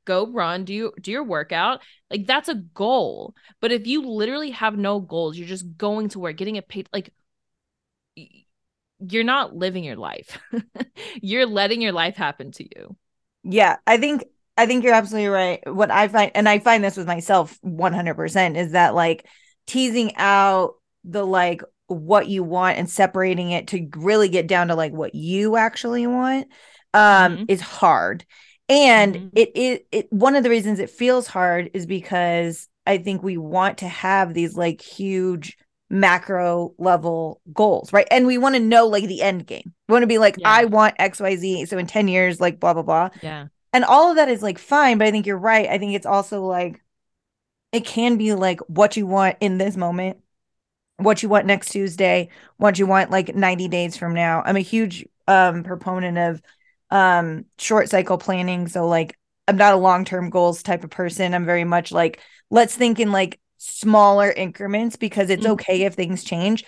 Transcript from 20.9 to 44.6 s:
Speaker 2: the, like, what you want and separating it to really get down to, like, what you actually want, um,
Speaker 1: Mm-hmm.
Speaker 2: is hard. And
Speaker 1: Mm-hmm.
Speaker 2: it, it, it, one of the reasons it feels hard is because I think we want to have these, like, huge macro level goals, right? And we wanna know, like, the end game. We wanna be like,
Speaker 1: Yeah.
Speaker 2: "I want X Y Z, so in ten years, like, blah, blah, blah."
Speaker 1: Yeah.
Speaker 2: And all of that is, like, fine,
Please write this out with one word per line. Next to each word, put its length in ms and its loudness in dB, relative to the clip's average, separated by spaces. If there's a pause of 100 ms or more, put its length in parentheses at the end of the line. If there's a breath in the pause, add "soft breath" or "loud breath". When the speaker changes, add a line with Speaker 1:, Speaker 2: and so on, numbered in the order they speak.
Speaker 2:
the, 200 -6
like, 360 0 (260)
what 400 0
you 160 -4
want 340 -2
and 120 -6
separating 600 0
it 160 -6
to 280 -8
really 320 2
get 200 -2
down 200 0
to, 80 -2
like, 160 -2
what 240 -8
you 400 -2
actually 520 -2
want, 400 -2 (460 soft breath)
um, 420 6
Speaker 1:
Mm-hmm. 120 -8
Speaker 2:
is 140 0
hard. 640 0 (420 soft breath)
And 480 6
Speaker 1:
Mm-hmm. 180 -14
Speaker 2:
it, 220 4
it, 380 -2
it, 180 -4
one 240 2
of 80 2
the 60 0
reasons 300 0
it 100 -6
feels 360 0
hard 480 -2
is 120 -8
because 840 -4 (180)
I 120 2
think 260 -8
we 140 -6
want 400 -2
to 100 -12
have 460 -2
these, 240 -4
like, 240 -4
huge 760 -6 (320)
macro 880 0
level 640 -2 (140)
goals, 400 0
right? 180 6
And 160 4
we 100 0
wanna 220 2
know, 280 6
like, 200 0
the 140 -6
end 260 -2
game. 260 -14 (140)
We 60 2
wanna 140 4
be 100 2
like, 200 6
Speaker 1:
Yeah. 120 -2
Speaker 2:
"I 160 6
want 340 4
X 220 -2
Y 160 -2
Z, 300 -4
so 100 -6
in 100 -4
ten 220 0
years, 320 0
like, 180 0
blah, 140 2
blah, 100 -4
blah." 260 0 (120)
Speaker 1:
Yeah. 240 -14 (260)
Speaker 2:
And 140 4
all 240 8
of 80 0
that 100 6
is, 140 -2
like, 160 -4
fine, 400 2